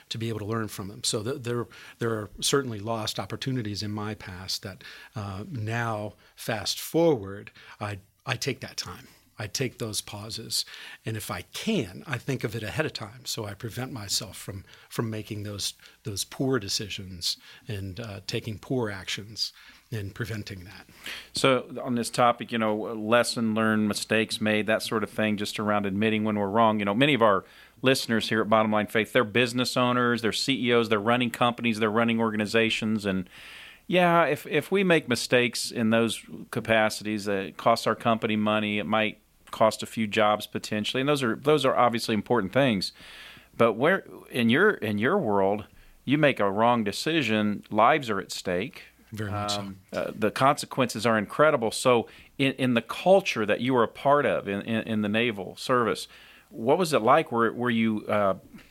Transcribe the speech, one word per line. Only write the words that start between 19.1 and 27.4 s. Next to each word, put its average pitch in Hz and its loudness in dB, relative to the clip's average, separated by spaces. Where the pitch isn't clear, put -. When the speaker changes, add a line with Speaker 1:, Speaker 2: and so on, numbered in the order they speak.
Speaker 1:
and 101 -8
preventing 104 -10
that. - -20
Speaker 2:
So 131 2
on 131 -2
this 117 -2
topic, 120 2
you 117 -2
know, 107 2
lesson 110 0
learned, 110 4
mistakes 107 0
made, 107 2
that 110 2
sort 110 -2
of 101 -4
thing, 107 0
just 101 -6
around 104 0
admitting 107 0
when 107 0
we're 101 0
wrong. 110 4
You 104 -2
know, 101 2
many 139 4
of 113 4
our 98 6